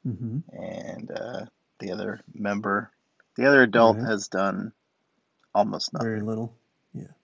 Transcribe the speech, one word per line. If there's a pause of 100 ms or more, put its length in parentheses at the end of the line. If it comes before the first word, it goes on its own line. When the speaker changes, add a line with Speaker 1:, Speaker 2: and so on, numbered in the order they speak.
Speaker 1:
Mm-hmm. (220)
Speaker 2:
And,
uh, (340)
the
other (140)
member, (460)
the
other
adult
Speaker 1:
Right.
Speaker 2:
has
done (800)
almost
Speaker 1:
Very
Speaker 2:
nothing.
Speaker 1:
little. (360)
Yeah. (100)